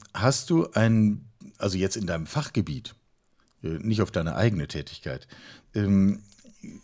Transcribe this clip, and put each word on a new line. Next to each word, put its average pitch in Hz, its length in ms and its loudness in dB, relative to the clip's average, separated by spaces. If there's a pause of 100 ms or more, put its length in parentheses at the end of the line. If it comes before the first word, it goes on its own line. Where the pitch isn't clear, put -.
(120)
hast 123 380 0
du 165 220 2
ein, 110 520 2 (320)
also 95 220 -2
jetzt 95 180 0
in 101 100 -6
deinem 82 200 -4
Fachgebiet, 92 680 -4 (680)
äh, - 60 -8
nicht 104 340 -2
auf 90 80 0
deine 82 260 -2
eigene 92 320 2
Tätigkeit, - 580 -10 (480)
ähm, 101 480 4 (600)